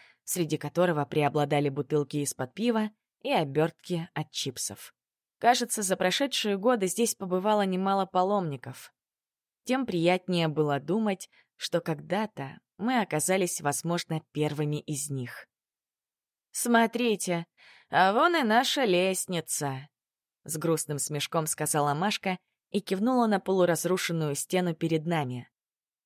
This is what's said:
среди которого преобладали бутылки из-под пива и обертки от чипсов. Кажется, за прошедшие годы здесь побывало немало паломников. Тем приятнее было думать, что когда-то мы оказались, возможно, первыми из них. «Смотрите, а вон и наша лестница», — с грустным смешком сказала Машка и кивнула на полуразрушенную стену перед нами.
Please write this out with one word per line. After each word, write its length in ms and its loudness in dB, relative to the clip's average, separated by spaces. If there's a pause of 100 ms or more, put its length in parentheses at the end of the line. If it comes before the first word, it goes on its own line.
(280)
среди 300 -2
которого 480 0
преобладали 640 2
бутылки 480 -2
из-под 360 -4
пива 380 0 (300)
и 100 -4
обертки 840 -2
от 180 -6
чипсов. 600 -8 (460)
Кажется, 440 2
за 120 0
прошедшие 600 0
годы 300 2
здесь 280 0
побывало 500 0
немало 400 0
паломников. 840 -2 (720)
Тем 220 0
приятнее 640 2
было 320 0
думать, 480 -2 (260)
что 240 -2
когда-то 800 -6 (180)
мы 240 0
оказались, 600 0
возможно, 600 -2 (120)
первыми 480 -2
из 280 -6
них. 380 -8 (1040)
«Смотрите, 920 2 (440)
а 240 4
вон 220 4
и 80 2
наша 400 2
лестница», — 1040 0 (560)
с 140 -8
грустным 420 -2
смешком 480 -4
сказала 460 0
Машка 440 -2 (340)
и 100 0
кивнула 460 2
на 120 4
полуразрушенную 960 2
стену 400 0
перед 300 0
нами. 440 -4 (560)